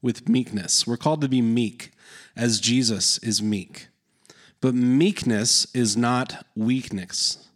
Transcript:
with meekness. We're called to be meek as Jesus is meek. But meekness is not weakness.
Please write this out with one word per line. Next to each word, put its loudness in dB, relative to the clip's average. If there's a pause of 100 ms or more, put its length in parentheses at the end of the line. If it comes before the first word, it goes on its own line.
with -4
meekness. 0
We're -2
called 0
to 0
be 2
meek 0 (440)
as 0
Jesus 0
is -2
meek. -6 (760)
But 2
meekness 2
is 0
not 0 (100)
weakness. -4